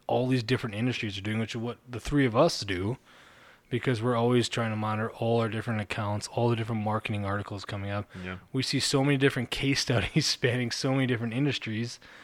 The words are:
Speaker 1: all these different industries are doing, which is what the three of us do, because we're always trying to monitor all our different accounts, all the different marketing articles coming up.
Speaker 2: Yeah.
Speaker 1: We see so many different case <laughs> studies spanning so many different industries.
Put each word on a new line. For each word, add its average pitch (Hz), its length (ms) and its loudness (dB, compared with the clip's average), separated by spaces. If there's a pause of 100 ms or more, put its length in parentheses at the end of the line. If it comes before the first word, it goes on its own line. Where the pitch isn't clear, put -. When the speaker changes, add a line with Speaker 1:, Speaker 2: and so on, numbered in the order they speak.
Speaker 1:
all 127 220 2
these 127 140 2
different 110 340 -2
industries 113 420 -2
are 95 40 -10
doing, 107 180 -2
which 107 140 -4
is 117 60 -4
what 117 180 -6 (100)
the 120 120 -8
three 143 260 2
of 113 100 2
us 160 240 4
do, 101 360 -2 (760)
because 120 320 -2
we're 123 140 2
always 120 320 4
trying 113 220 -2
to 107 60 -4
monitor 107 360 -2
all 117 280 2
our 113 80 2
different 110 320 -2
accounts, 104 520 -4
all 120 160 2
the 117 80 4
different 113 280 -2
marketing 107 400 -2
articles 101 400 -4
coming 101 260 -6
up. 101 180 -4 (160)
Speaker 2:
Yeah. 92 120 -8 (160)
Speaker 1:
We 131 100 -2
see 135 160 0
so 135 240 2
many 143 140 4
different 131 340 2
case 139 300 0
<laughs> - 20 -2
studies 123 440 2
spanning 123 440 0
so 135 220 -2
many 135 140 2
different 117 280 0
industries. 120 640 -2 (260)